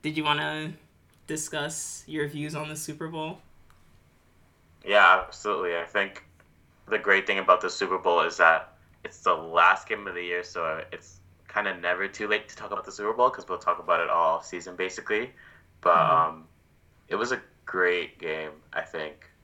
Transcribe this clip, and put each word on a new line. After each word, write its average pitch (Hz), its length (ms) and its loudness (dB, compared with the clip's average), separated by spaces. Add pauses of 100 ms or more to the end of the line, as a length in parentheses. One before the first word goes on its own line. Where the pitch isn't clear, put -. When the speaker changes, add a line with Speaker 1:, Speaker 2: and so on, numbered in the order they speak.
Speaker 1:
did 151 160 -4
you 156 60 -2
wanna 151 500 0 (540)
discuss 156 800 -6
your 151 200 -4
views 151 280 -8
on 151 140 -8
the 156 60 -10
Super 156 320 -10
Bowl? 165 320 -8 (1400)
Speaker 2:
Yeah, 95 440 8
absolutely. 87 500 -4
I 80 80 -4
think 98 400 -4 (640)
the 110 100 -2
great 98 300 2
thing 98 100 0
about 92 240 6
the 90 80 -2
Super 92 300 -2
Bowl 85 220 4
is 82 160 -2
that 82 360 4 (300)
it's - 160 -16
the 90 160 2
last 85 520 2
game 104 200 -6
of 90 80 -8
the 87 80 -6
year, 87 200 -4
so 80 480 -6
it's - 280 -18 (280)
kinda 98 300 -4
never 90 300 -2
too 104 200 -8
late 104 220 -2
to - 60 -18
talk 101 160 -12
about 101 120 -6
the 98 80 -14
Super 104 220 -4
Bowl, 123 160 4
'cause - 180 -10
we'll 90 120 -6
talk - 180 0
about 85 220 0
it 85 100 -2
all 82 320 2
season, 90 340 -12
basically. 107 600 -4 (460)
But, 87 140 6
Speaker 1:
Mm-hmm. 80 400 4
Speaker 2:
um, 80 120 -20 (600)
it - 80 -4
was 120 160 -2
a 123 80 -2 (260)
great 87 520 0
game, 78 460 -8 (100)
I 80 80 -4
think 78 480 -10 (140)